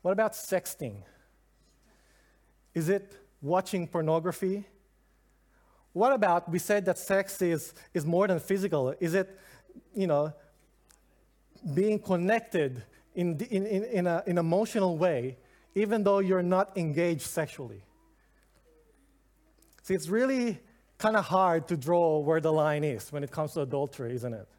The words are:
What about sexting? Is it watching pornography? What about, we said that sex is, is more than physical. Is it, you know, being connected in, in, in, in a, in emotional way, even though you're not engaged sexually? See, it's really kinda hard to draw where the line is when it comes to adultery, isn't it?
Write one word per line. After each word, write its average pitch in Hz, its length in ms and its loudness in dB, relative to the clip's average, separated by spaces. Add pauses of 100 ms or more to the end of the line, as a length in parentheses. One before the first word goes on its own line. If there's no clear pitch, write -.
What 180 80 0
about 208 220 2
sexting? - 640 -6 (1800)
Is 160 160 -2
it 196 240 -2 (300)
watching 175 460 -2
pornography? 170 760 -2 (1300)
What 233 200 2
about, 175 360 2
we 170 120 -2
said 208 240 0
that 180 140 0
sex 196 440 -2
is, 165 320 -2 (180)
is 151 140 -2
more 180 220 2
than 175 100 2
physical. 156 640 -2
Is 165 140 -2
it, 190 220 0 (560)
you 190 140 -2
know, 151 260 2 (1400)
being 208 240 2
connected 180 840 0 (360)
in, 175 200 -2 (140)
in, 196 160 0
in, 208 180 -2
in 202 220 0
a, 170 180 0
in 175 140 0
emotional 180 580 2
way, 135 400 0 (380)
even 208 300 2
though 196 160 4
you're 185 240 2
not 185 340 0
engaged 165 440 0
sexually? 120 600 -8 (2000)
See, 185 120 -2
it's 160 140 -4
really 240 520 0 (400)
kinda 214 220 2
hard 175 440 2
to 175 100 -2
draw 156 440 2
where 160 200 2
the 156 120 2
line 151 320 2
is 123 260 -4
when 143 140 -6
it - 80 -10
comes 156 220 -4
to 156 80 -2
adultery, 135 520 -4
isn't 120 180 -6
it? 104 140 -12 (120)